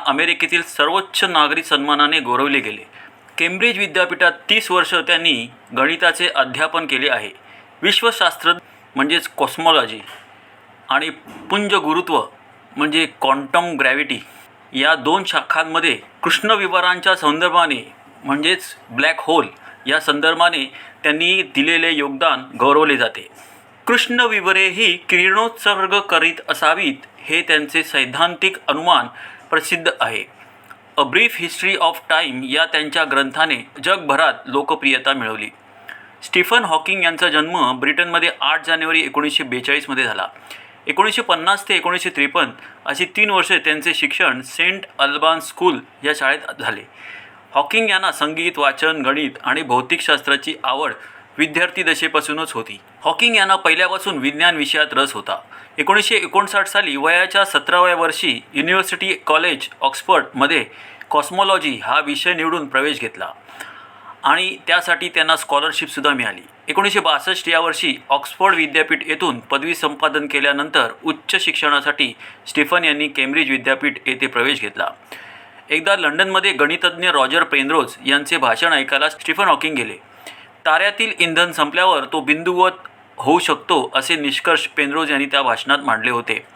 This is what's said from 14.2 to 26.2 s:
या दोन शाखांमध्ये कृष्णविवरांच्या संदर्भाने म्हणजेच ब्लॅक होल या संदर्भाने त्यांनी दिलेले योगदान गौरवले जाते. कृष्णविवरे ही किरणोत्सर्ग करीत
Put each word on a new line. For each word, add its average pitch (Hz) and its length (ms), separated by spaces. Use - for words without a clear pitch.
या 143 220
दोन 156 280
शाखांमध्ये 160 760
कृष्णविवरांच्या 180 920
संदर्भाने 160 800
म्हणजेच 151 520
ब्लॅक 143 280
होल 151 280
या 151 120
संदर्भाने 160 760
त्यांनी 170 380
दिलेले 165 500
योगदान 143 520
गौरवले 143 380
जाते. - 300
कृष्णविवरे 220 800
ही 185 300
किरणोत्सर्ग 190 1040
करीत 165 500